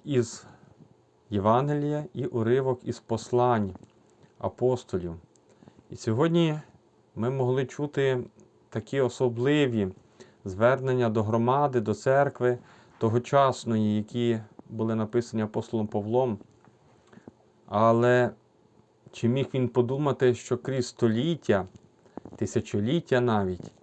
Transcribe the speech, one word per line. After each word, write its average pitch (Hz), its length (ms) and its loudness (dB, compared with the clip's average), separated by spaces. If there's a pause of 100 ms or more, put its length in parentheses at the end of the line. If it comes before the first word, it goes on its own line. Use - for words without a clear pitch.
із 127 400 -2 (880)
Євангелія 147 720 0 (100)
і 120 120 -6
уривок 123 580 0
із 120 140 -6
послань 113 760 0 (640)
апостолів. 95 760 -4 (760)
І 117 60 -12
сьогодні 156 640 0 (560)
ми 120 140 -2
могли 131 360 0
чути 135 580 -2 (460)
такі 131 300 -4
особливі 123 880 2 (560)
звернення 123 640 2
до 110 140 0
громади, 123 580 2
до 107 140 -2
церкви 131 640 2 (400)
тогочасної, 117 1000 2
які 113 440 -2 (300)
були 113 240 -4
написані 110 480 -2
апостолом 110 440 -4
Павлом. 110 520 -2 (1300)
Але 117 640 4 (840)
чи - 160 -2
міг 131 260 0
він 127 140 0
подумати, 127 680 0
що 120 240 -4
крізь 131 280 -4
століття, 113 800 0 (680)
тисячоліття 120 840 0
навіть, 101 520 -2 (100)